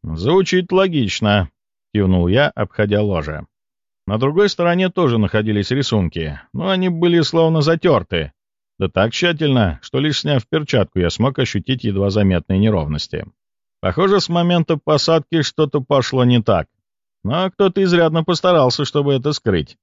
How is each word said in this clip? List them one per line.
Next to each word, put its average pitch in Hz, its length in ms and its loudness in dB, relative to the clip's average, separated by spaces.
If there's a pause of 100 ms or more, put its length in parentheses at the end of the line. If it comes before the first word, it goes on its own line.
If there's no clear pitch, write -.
"Звучит 170 680 0
логично", — 110 760 0 (440)
кивнул 92 340 2
я, 127 220 2
обходя 104 520 -2
ложе. 76 460 -4 (580)
На 107 140 -4
другой 160 300 2
стороне 175 400 0
тоже 139 280 0
находились 107 540 0
рисунки, 85 680 -2 (140)
но 165 160 -4
они 185 200 0
были 170 320 2
словно 160 400 2
затерты. 127 720 0 (440)
Да 95 100 -2
так - 260 0
тщательно, 143 680 0
что - 180 -6
лишь 147 200 -2
сняв 143 280 -2
перчатку, 139 520 -2
я 87 100 0
смог 131 300 -2
ощутить 123 460 -4
едва 98 260 -2
заметные 95 480 0
неровности. 76 680 -2 (540)
Похоже, 185 400 0
с - 100 -6
момента 170 480 0
посадки 156 640 0
что-то 147 400 -2
пошло 131 420 0
не 123 180 4
так. 90 260 0 (560)
Но 175 260 -2
кто-то 196 320 0
изрядно 165 420 2
постарался, 156 640 2
чтобы 143 280 0
это 135 180 -2
скрыть. 92 520 -2